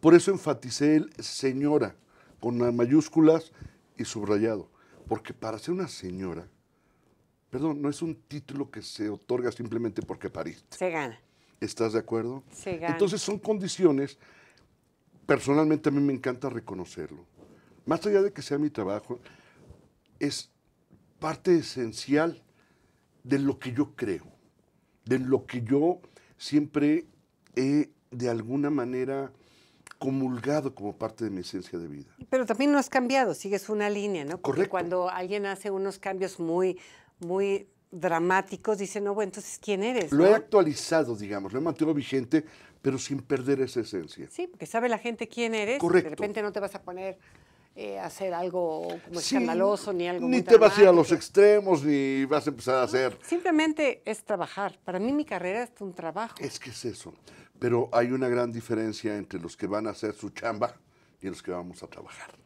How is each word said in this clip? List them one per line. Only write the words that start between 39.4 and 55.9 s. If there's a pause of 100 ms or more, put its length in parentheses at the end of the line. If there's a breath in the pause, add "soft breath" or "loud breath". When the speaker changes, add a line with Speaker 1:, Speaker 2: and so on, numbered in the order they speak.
Speaker 2:
¿quién
eres,
Speaker 1:
Lo
he
Speaker 2:
no?".
Speaker 1:
actualizado,
digamos,
lo
he
mantenido
vigente, (380 loud breath)
pero
sin
perder
esa
esencia.
Speaker 2:
Sí,
porque
sabe
la
gente
quién
eres,
Speaker 1:
Correcto.
Speaker 2:
de
repente
no
te
vas
a
poner, (600 soft breath)
eh,
a
hacer
algo (180)
como
Speaker 1:
Sí,
Speaker 2:
escandaloso,
ni
algo
Speaker 1:
ni
Speaker 2:
muy
Speaker 1:
te
vas
a
ir
a
los
Speaker 2:
dramático.
Speaker 1:
extremos,
ni
vas
a
empezar
a
hacer
Speaker 2:
Simplemente
es
trabajar.
Para
mí
mi
carrera
es
un